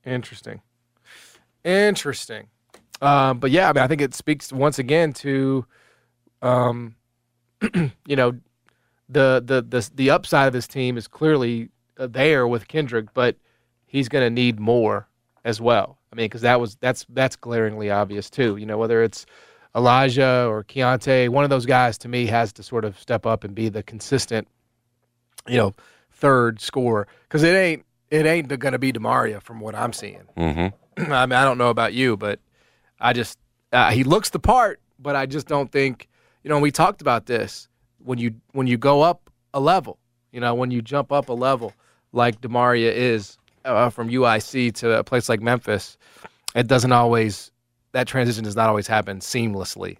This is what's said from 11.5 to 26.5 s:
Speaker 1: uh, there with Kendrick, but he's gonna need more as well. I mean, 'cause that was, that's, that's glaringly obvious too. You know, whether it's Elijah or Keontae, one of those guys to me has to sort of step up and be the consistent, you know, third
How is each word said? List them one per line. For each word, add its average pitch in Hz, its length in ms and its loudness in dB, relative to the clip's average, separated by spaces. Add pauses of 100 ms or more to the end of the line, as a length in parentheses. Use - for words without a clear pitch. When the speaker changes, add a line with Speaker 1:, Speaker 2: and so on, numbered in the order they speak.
Speaker 1:
uh, 131 100 -8
there 131 400 2
with 117 200 -4
Kendrick, 120 460 -4
but 123 240 2 (500)
he's 135 220 -2
gonna 127 200 2
need 120 300 0
more 107 480 2 (360)
as 113 180 -4
well. 113 360 2 (140)
I 113 40 -20
mean, 113 140 -4
'cause 117 120 -10
that 120 180 4
was, 110 180 -6
that's, - 320 -4
that's 127 260 -2
glaringly 107 560 -4
obvious 101 380 -4
too. 110 280 -2
You 107 80 -12
know, 107 120 -6
whether 113 260 2
it's - 220 -4 (500)
Elijah 123 760 4
or 107 140 -4
Keontae, 127 680 0
one 139 140 2
of 139 80 0
those 127 140 0
guys 127 340 2
to - 80 -16
me 123 200 -2
has 113 260 0
to 104 100 -20
sort 113 220 -6
of 101 140 -10
step 117 260 -4
up 113 180 -2
and 101 100 -12
be 110 160 -4
the 104 140 -8
consistent, 113 640 -4 (1000)
you 123 100 0
know, 101 180 2 (360)
third 120 500 2